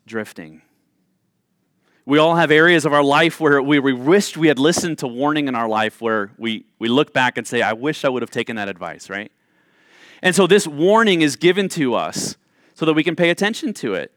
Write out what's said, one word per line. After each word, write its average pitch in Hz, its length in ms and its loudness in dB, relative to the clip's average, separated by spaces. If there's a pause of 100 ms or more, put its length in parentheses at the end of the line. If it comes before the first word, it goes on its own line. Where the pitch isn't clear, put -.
drifting. 98 560 -12 (1400)
We 143 140 2
all 165 180 4
have 156 160 2
areas 160 320 4
of 151 80 -2
our 147 100 4
life 156 380 2
where 143 200 2
we, 143 200 2
we 131 120 2
wished 151 440 0
we 160 100 0
had 135 140 2
listened 165 380 0
to 139 100 -6
warning 143 400 -2
in 123 80 -6
our 117 120 -2
life 110 320 -2
where 110 380 -2
we, 110 260 -8 (140)
we 113 80 -4
look 131 260 0
back 127 240 0
and 117 80 -8
say, 120 180 -4
"I 104 100 0
wish 131 320 -6
I 139 40 0
would 123 140 -2
have 113 80 -8
taken 120 240 -6
that 101 140 -8
advice," 87 420 -14
right? 101 220 -12 (880)
And 180 140 0
so 190 100 4
this 196 220 4
warning 185 540 2
is 143 120 0
given 180 360 0
to 127 260 -2
us - 400 -6 (380)
so 160 120 -6
that 160 60 4
we 156 100 0
can 165 140 -4
pay 170 140 2
attention 208 440 -4
to 110 200 -6
it. 76 220 -8